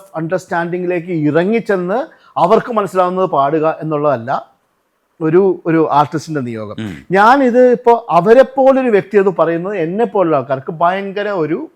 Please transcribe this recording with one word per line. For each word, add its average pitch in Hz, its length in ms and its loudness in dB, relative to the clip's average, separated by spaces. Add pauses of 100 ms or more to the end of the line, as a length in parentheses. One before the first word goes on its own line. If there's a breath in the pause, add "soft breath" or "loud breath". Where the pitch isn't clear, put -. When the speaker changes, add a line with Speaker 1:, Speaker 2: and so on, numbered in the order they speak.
(180)
Speaker 1:
understanding-ിലേക്ക് 170 1120 -4
ഇറങ്ങിച്ചെന്ന് 196 760 -2 (320 soft breath)
അവർക്ക് 208 340 2
മനസ്സിലാവുന്നത് 185 580 -2
പാടുക 151 520 0
എന്നുള്ളതല്ല 147 680 -4 (680)
ഒരു, 175 460 2
ഒരു 160 240 2
ആർട്ടിസ്റ്റിൻ്റെ 147 500 -2
നിയോഗം. 110 380 -8
Speaker 2:
ഉം. 95 320 -10
Speaker 1:
ഞാനിത് 247 640 4
ഇപ്പോൾ 233 380 2
അവരെപ്പോലൊരു 254 800 4
വ്യക്തി 208 300 0
അത് 196 100 2
പറയുന്നത് 170 480 -2
എന്നെപ്പോലുള്ള 180 600 0
ആൾക്കാർക്ക് 131 360 -6
ഭയങ്കര 196 580 -4
ഒരു 185 460 -4